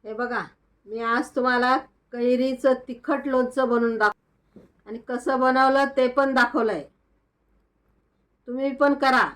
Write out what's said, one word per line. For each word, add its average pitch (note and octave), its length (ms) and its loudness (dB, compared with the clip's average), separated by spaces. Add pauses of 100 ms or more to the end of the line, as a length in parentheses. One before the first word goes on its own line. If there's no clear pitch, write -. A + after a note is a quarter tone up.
हे G#3+ 80 -12
बघा, A3+ 320 -6 (420)
मी A3 140 -10
आज A#3 360 -2
तुम्हाला B3 400 2 (360)
कैरीचं B3+ 600 0
तिखट B3+ 540 -4
लोणचं B3+ 420 0
बनवून A#3 300 0
दाख-, - 600 -4 (280)
आणि A3 120 -12
कसं B3 420 -4
बनवलं C4 440 4 (120)
ते B3+ 120 2
पण C4+ 260 0
दाखवलंय. A3+ 500 0 (1600)
तुम्ही C4 260 -4
पण C#4+ 220 2
करा C4 420 2